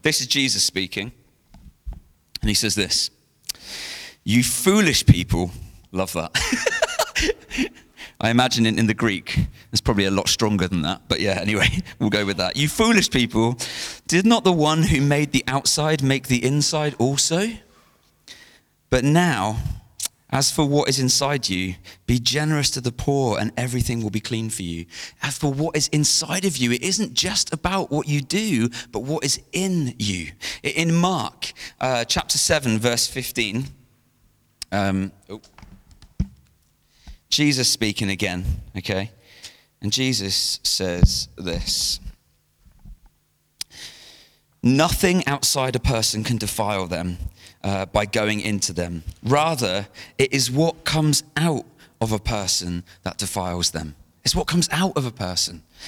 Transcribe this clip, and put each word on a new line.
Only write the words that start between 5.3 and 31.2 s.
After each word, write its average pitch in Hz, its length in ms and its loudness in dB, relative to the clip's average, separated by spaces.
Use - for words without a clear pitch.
love 92 200 -4
that. 85 220 -4
<laughs> - 1400 -2
I 110 80 2
imagine 117 380 4
in, 110 120 0
in 113 80 4
the 107 60 2
Greek, 104 540 0
it's - 80 0
probably 101 240 2
a 95 60 2
lot 98 180 0
stronger 101 400 2
than 87 140 0
that. 87 260 -2
But - 120 0
yeah, 95 200 0
anyway, 104 280 2
<laughs> - 140 -16
we'll 107 120 0
go 104 160 0
with 98 100 -2
that. 90 180 -2
You 147 140 0
foolish 220 420 2
people, 117 480 2
did 185 200 2
not 226 180 6
the 185 80 6
one 156 300 4
who 151 180 4
made 143 320 2
the 131 140 4
outside 147 560 0
make 135 240 0
the 123 180 2
inside 147 540 2
also? 160 540 2
But 127 140 2
now 143 520 4
as 135 160 2
for 156 160 2
what 143 220 2
is 135 100 0
inside 135 500 0
you, 92 280 -2
be 123 120 2
generous 147 520 0
to 135 100 -6
the 123 100 -2
poor 131 480 0
and 107 180 -2
everything 120 460 -2
will 107 80 -2
be 107 80 -4
clean 110 320 -4
for 98 120 -8
you. 85 220 -6
As 143 160 -4
for 143 140 0
what 151 240 -2
is 143 120 0
inside 160 560 0
of 165 120 0
you, 123 160 2
it - 100 0
isn't 190 320 -2
just - 380 -2
about 180 400 -2
what 147 160 0
you 147 120 2
do, 151 480 0
but 110 140 -6
what 151 200 -4
is 143 160 -2
in 175 440 0
you. 92 360 -4
I-, - 60 0
in 165 220 0
Mark, 170 600 0